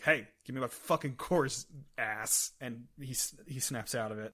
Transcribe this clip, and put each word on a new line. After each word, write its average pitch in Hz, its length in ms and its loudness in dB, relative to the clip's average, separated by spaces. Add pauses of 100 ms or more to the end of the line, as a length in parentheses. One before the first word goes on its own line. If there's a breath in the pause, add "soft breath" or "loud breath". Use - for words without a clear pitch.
Hey, 147 240 4 (180)
give 131 100 -6
me 131 60 -2
my 127 60 0
fucking 147 480 0
course, - 500 2 (320)
ass. 110 600 0
And 120 260 -8 (140)
he 135 120 -8
s-, - 240 -2 (120)
he 135 120 -6
snaps 120 340 -2
out 113 180 0
of 107 80 -4
it. 107 140 -6